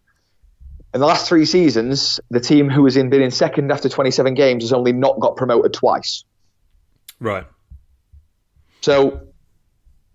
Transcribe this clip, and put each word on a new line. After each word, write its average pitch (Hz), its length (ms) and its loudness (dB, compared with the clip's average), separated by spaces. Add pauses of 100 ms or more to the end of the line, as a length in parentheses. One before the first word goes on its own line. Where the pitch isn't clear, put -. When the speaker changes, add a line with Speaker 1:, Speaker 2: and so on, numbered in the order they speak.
(920)
Speaker 1:
In 127 60 -4
the 135 80 2
last 165 220 0
three 160 160 4
seasons, 135 760 0 (100)
the 120 120 -2
team 143 280 2
who 139 140 2
has 131 140 4
in, 131 120 2
been 135 120 2
in 131 100 0
second 143 400 -2
after 135 160 -4
twenty-seven 131 460 0
games 127 320 2
has 117 80 -2
only 123 180 2
not 131 300 -2
got - 160 -2
promoted 120 360 0
twice. - 520 -4 (960)
Speaker 2:
Right. 101 240 -6 (1400)
Speaker 1:
So, 139 400 0 (920)